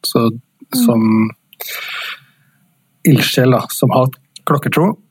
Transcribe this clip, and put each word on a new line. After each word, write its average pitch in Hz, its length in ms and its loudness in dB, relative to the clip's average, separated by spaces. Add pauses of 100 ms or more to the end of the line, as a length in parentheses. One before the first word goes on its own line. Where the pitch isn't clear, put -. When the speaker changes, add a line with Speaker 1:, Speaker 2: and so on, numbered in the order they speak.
Speaker 1:
så, 117 260 0 (420)
Speaker 2:
Mm. 123 140 0
Speaker 1:
som 110 460 2 (1700)
ildsjel 127 460 4
da, 120 160 4
som - 240 -2
har 131 160 2 (400)
klokkertro 147 380 0 (260)